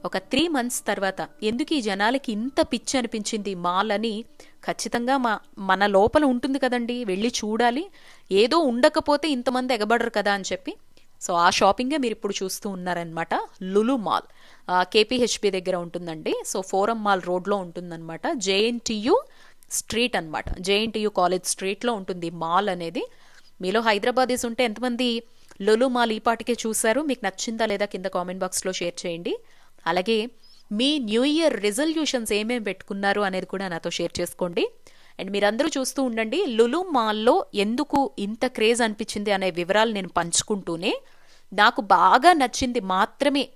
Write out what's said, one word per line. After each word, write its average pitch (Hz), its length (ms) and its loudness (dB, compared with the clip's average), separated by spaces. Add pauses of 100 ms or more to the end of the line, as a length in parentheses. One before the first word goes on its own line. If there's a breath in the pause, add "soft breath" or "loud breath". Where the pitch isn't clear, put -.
ఒక 180 120 -4
త్రీ 277 300 0
మంత్స్ 247 400 -2
తర్వాత 196 400 -2 (160)
ఎందుకు 240 300 -2
ఈ 285 80 2
జనాలకి 214 500 0
ఇంత 233 300 -2
పిచ్చి 269 360 -2
అనిపించింది 214 580 -4
మాల్ 180 360 0
అని 214 340 -2 (400 loud breath)
ఖచ్చితంగా 240 520 -2
మా, 233 220 0 (180)
మన 190 280 2
లోపల 208 400 6
ఉంటుంది 262 340 0
కదండి, 240 440 -2
వెళ్ళి 202 260 -2
చూడాలి, 240 600 0 (420 loud breath)
ఏదో 233 260 4
ఉండకపోతే 294 720 2
ఇంతమంది 254 440 -2
ఎగబడరు 233 360 0
కదా 202 240 0
అని 196 180 -2
చెప్పి. 277 240 -8 (520 soft breath)
So, 190 60 -2
ఆ 170 160 6
షాపింగే 247 480 2
మీరు 240 140 0
ఇప్పుడు 208 220 -6 (100)
చూస్తూ 190 260 -6
ఉన్నారనమాట. 175 600 -6 (320)
లులు 208 340 2
మాల్, 165 260 -2 (500 soft breath)
ఆ, 180 120 4
కేపీహెచ్బి 214 680 2
దగ్గర 185 240 -2
ఉంటుందండి. 175 600 -6 (200)
So, 196 60 -2
ఫోరం 208 420 0
మాల్ 196 200 2
రోడ్లో 180 340 -2
ఉంటుందన్నమాట. 165 640 -10 (120)
జేఎన్టీయూ 226 920 0 (480 soft breath)
స్ట్రీట్ 233 440 -2
అనమాట, 160 440 -4
జేఎన్టీయూ 208 500 0
కాలేజ్ 180 360 0
స్ట్రీట్లో 208 480 -4
ఉంటుంది 180 360 -6
మాల్ 175 400 0
అనేది. 180 380 -6 (540 soft breath)
మీలో 190 200 0
హైదరాబాదీస్ 233 640 2
ఉంటే 233 180 -2
ఎంతమంది 233 580 -2 (400 soft breath)
లులు 220 240 4
మాల్ 240 260 2
ఈ 220 80 -2
పాటికే 233 340 0 (140)
చూశారు? 220 340 0
మీకు 262 240 -4
నచ్చిందా 226 400 -4
లేదా 202 200 -2
కింద 190 200 -10
కామెంట్ 185 360 -4
బాక్స్లో 185 300 -4
షేర్ 175 340 -6
చేయండి. 180 320 -4 (500 soft breath)
అలాగే 208 420 0 (420 soft breath)
మీ 269 280 0
న్యూ 226 240 0
ఇయర్ 294 380 2
రెజల్యూషన్స్ 254 720 -2
ఏమేం 220 300 -2
పెట్టుకున్నారు 202 580 -2
అనేది 185 240 -2
కూడా 190 220 -6
నాతో 170 220 -6
షేర్ - 300 -4
చేసుకోండి. 180 500 -2 (520 soft breath)
And 190 100 -8
మీరందరూ 208 360 2
చూస్తూ 269 360 -2
ఉండండి. 226 420 -2
లులు 240 460 2
మాల్లో 226 540 2 (100)
ఎందుకు 247 640 0
ఇంత 214 260 -2
క్రేజ్ 240 360 2
అనిపించింది 214 500 -2
అనే 185 200 0
వివరాలు 202 420 2
నేను 185 160 -4
పంచుకుంటూనే, 180 920 -2 (520 soft breath)
నాకు 220 280 4
బాగా 196 520 8
నచ్చింది 254 460 0
మాత్రమే 220 760 0